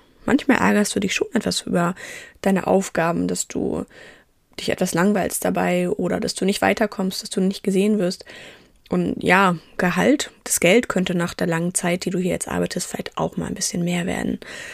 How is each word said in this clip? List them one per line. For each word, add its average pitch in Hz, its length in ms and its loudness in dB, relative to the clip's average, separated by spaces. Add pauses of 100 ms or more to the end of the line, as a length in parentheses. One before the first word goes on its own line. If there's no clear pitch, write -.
(260)
manchmal 269 320 4
ärgerst 208 360 2
du 202 60 0
dich 196 140 -2
schon - 180 -2
etwas 190 300 0
über 175 320 0 (480)
deine 196 240 2
Aufgaben, 180 640 2
dass 180 200 -4
du - 380 -4 (720)
dich - 120 -4
etwas - 240 0
langweilst 180 500 2
dabei 180 460 0
oder - 300 -2
dass - 140 -4
du - 100 -4
nicht 196 180 0
weiterkommst, 196 600 0
dass - 80 -10
du 202 100 -2
nicht 190 220 0
gesehen 202 360 2
wirst. 180 260 -2 (640)
Und 180 340 0
ja, 185 340 4 (220)
Gehalt, 185 520 2 (140)
das - 160 -2
Geld 208 280 6
könnte 185 260 0
nach 175 200 -2
der - 120 -2
langen 170 280 0
Zeit, 175 300 -2
die 185 60 -2
du 185 80 -2
hier 180 140 0
jetzt - 160 -4
arbeitest, 180 380 -2
vielleicht - 320 -8
auch 160 180 -2
mal 170 100 -4
ein - 80 -4
bisschen - 280 -4
mehr 175 240 -2
werden. - 320 -2 (360)